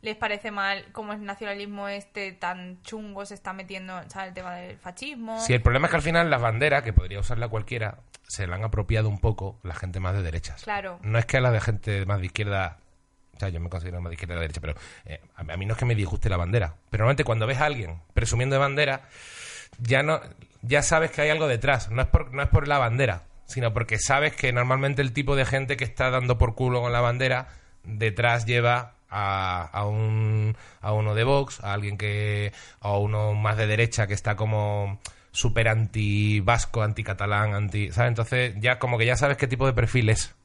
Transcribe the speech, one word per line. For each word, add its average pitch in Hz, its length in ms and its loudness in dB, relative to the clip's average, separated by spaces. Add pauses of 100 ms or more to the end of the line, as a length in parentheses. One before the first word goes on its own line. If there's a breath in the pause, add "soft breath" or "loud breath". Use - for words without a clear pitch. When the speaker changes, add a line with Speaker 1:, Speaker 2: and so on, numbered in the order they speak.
Speaker 1:
les 220 160 -8
parece 214 340 -4
mal 196 420 -4
cómo 208 200 -10
el 208 120 -10
nacionalismo 202 640 -8
este 202 440 -10
tan 180 500 -8
chungo 208 420 -12
se 202 100 -14
está 190 180 -12
metiendo, 185 420 -12 (140)
¿sabes? 190 200 -12
El 180 60 -16
tema 180 220 -12
del 180 220 -14
fascismo. 226 640 -10
Speaker 2:
Sí, 226 140 0
el 120 80 0
problema 127 240 4
es 165 40 2
que 156 60 2
al 151 60 2
final 165 280 2
las 131 100 2
banderas, 135 420 2
que 110 100 -4
podría 95 280 0
usarla 113 280 -2
cualquiera, 110 500 -6 (280)
se - 220 -6
la 87 80 -4
han 107 80 -4
apropiado 107 440 2
un 104 120 -2
poco 98 420 0
la 85 120 -8
gente 92 260 -6
más 92 140 0
de 98 80 0
derechas. 82 420 -6
Speaker 1:
Claro. 196 380 -6
Speaker 2:
No 107 160 2
es 117 80 2
que - 100 0
a 131 40 6
la 127 120 4
de 110 80 2
gente 101 460 -2
más 101 120 0
de 92 80 -2
izquierda, 98 520 -4 (580)
o - 20 -20
sea, 98 120 -4
yo 82 100 -6
me 85 80 -6
considero 87 320 -8
más 87 100 -8
de 85 40 -10
izquierda 85 220 -8
de 85 40 -2
derecha, 80 200 -4
pero, 76 140 -4 (300 loud breath)
eh, 76 160 -12 (160)
a, - 60 -14
a 78 140 -8
mí 95 100 -4
no 110 80 0
es - 40 -8
que 123 60 0
me 120 100 2
disguste 92 340 0
la 92 80 2
bandera. 87 380 0 (160)
Pero 110 120 0
normalmente 131 220 4
cuando 110 220 0
ves 127 140 -2
a 151 60 4
alguien 92 340 -4 (140)
presumiendo 120 400 2
de 135 60 4
bandera, 139 420 2 (760 loud breath)
ya 123 240 2
no, 151 180 2 (420)
ya 135 200 2
sabes 160 300 2
que - 100 -2
hay 151 80 4
algo 156 160 2
detrás. 127 440 2
No 120 120 2
es 123 60 2
por, - 240 6
no 139 100 -2
es 139 60 2
por 147 180 6
la 143 120 4
bandera, 117 440 2 (220)
sino 117 280 2
porque 110 280 -2
sabes 143 340 2
que 127 180 0
normalmente 131 500 2
el 127 100 0
tipo 139 240 0
de 135 80 4
gente 135 320 0
que 131 80 -4
está 127 260 0
dando 123 280 2
por 113 180 6
culo 123 240 2
con 120 120 0
la 120 100 2
bandera, 123 460 2 (360 loud breath)
detrás 113 600 0
lleva 120 480 2 (160)
a, 95 540 -2
a 101 200 -4
un, 110 720 2 (240 loud breath)
a 107 120 -2
uno 107 220 0
de 113 100 2
Vox, 139 380 0
a 98 120 -4
alguien 101 240 -4
que, 104 560 -2 (260 loud breath)
a 101 160 -2
uno 107 380 2
más 104 240 2
de 110 80 2
derecha 107 400 2
que 101 80 -2
está 101 220 -2
como 104 640 -2 (340 loud breath)
súper 113 360 2
anti-vasco, 107 1120 2
anti-catalán, 104 720 0
anti-, 104 360 -2
¿sabes? 120 200 2
Entonces 117 480 0
ya 123 200 2
como 120 200 0
que 113 80 4
ya 123 100 4
sabes 143 220 2
qué 139 80 0
tipo 123 200 0
de 131 60 4
perfil 117 380 4
es. - 240 0 (100)